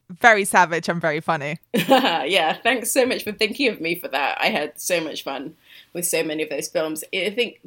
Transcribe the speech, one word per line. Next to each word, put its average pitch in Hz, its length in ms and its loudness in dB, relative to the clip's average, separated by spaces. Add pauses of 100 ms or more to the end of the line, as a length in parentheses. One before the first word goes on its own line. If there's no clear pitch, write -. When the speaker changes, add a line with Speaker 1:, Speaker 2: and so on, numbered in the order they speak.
(100)
Speaker 1:
Very 208 340 4
savage 170 440 2
and 170 120 -2
very 160 200 -2
funny. 160 460 -4
Speaker 2:
<laughs> - 80 -16
Yeah, 185 840 2
thanks 240 300 0
so 269 160 4
much 226 160 -2
for - 80 -6
thinking 220 380 0
of 190 120 -4
me 165 140 -2
for - 140 -10
that. 135 320 -2
I 147 80 2
had 151 320 -4
so 175 200 0
much 156 220 -8
fun 139 320 -8 (380)
with 170 140 -6
so 160 180 0
many 156 180 -4
of 151 80 -6
those 147 160 -6
films. 160 380 -4 (100)
I 190 160 -2
think 220 360 -4